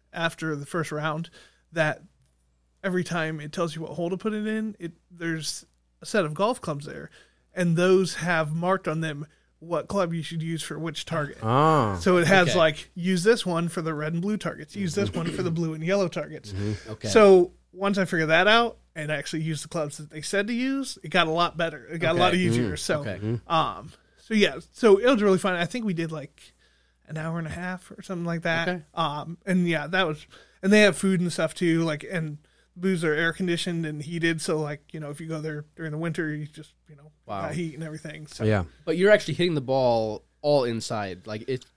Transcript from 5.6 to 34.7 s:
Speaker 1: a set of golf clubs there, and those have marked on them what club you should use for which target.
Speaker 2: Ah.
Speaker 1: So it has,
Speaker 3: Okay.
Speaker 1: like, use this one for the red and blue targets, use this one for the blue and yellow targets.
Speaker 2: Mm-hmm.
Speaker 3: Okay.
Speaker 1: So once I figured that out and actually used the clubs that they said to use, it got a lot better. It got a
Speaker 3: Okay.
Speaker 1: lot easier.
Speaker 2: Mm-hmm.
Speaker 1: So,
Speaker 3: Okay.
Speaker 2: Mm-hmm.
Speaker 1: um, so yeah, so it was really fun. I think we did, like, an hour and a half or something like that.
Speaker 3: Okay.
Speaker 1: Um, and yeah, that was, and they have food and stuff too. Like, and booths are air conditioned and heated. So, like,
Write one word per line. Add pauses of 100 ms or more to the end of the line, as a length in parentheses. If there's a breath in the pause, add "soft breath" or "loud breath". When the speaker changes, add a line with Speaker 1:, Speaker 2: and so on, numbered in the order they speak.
Speaker 1:
a
set
of
golf
clubs
there, (440 soft breath)
and
those
have
marked
on
them (320)
what
club
you
should
use
for
which
target.
Speaker 2:
Ah.
Speaker 1:
So
it
has,
Speaker 3:
Okay.
Speaker 1:
like,
use
this
one
for
the
red
and
blue
targets,
use
this
one
for
the
blue
and
yellow
targets.
Speaker 2:
Mm-hmm.
Speaker 3:
Okay.
Speaker 1:
So (220)
once
I
figured
that
out (180)
and
actually
used
the
clubs
that
they
said
to
use,
it
got
a
lot
better.
It
got
a
Speaker 3:
Okay.
Speaker 1:
lot
easier.
Speaker 2:
Mm-hmm.
Speaker 1:
So,
Speaker 3:
Okay.
Speaker 2:
Mm-hmm.
Speaker 1:
um, (260)
so
yeah, (120)
so
it
was
really
fun.
I
think
we
did,
like, (560)
an
hour
and
a
half
or
something
like
that.
Speaker 3:
Okay. (120)
Speaker 1:
Um,
and
yeah,
that
was, (380 soft breath)
and
they
have
food
and
stuff
too.
Like,
and (400)
booths
are
air
conditioned
and
heated.
So,
like, (120)